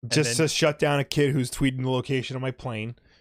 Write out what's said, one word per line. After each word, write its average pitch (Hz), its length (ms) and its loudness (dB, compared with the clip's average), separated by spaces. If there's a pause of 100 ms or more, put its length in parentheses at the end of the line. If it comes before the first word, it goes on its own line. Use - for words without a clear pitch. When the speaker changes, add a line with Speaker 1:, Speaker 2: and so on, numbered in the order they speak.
Speaker 1:
And 117 80 -10
Speaker 2:
just 139 280 2
Speaker 1:
then 160 100 4
Speaker 2:
to - 40 -2
shut 151 260 2
down 147 200 2
a 139 60 0
kid 143 280 2
who's 131 180 0
tweeting 131 320 0
the 127 80 0
location 127 460 -2
of 127 60 -6
my 131 80 -4
plane. 117 460 -8 (240)